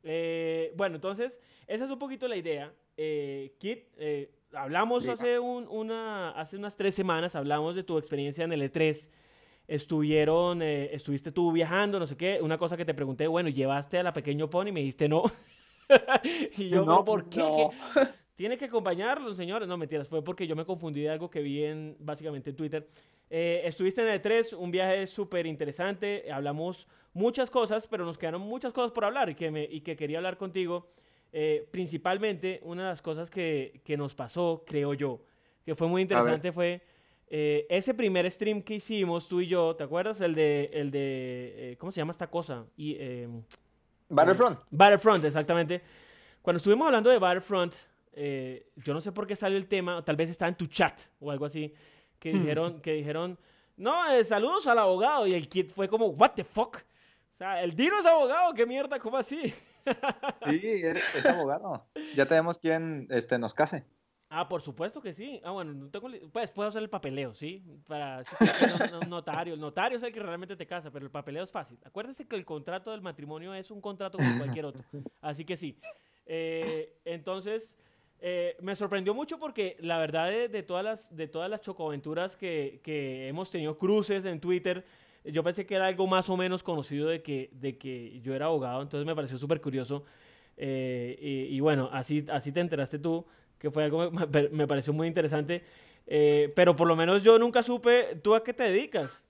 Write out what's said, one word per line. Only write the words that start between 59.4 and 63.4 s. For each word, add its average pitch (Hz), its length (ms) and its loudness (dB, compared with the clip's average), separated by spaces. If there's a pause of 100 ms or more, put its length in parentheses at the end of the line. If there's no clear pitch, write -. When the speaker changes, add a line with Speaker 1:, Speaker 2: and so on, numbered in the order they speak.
Speaker 1:
<laughs> - 600 -4
Speaker 2:
Sí, 151 140 0 (240)
es, 165 140 0 (160)
es 143 120 0
abogado. 165 600 -2 (280)
Ya 139 120 4
tenemos 165 320 2
quien, 160 520 -2
este, 120 280 0
nos 113 160 -4